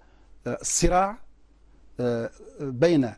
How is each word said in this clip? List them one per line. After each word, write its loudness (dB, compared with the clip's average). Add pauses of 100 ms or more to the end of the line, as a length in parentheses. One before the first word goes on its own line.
(480)
آه، -4
صراع، 2 (840)
آه، -2 (300)
بين، 2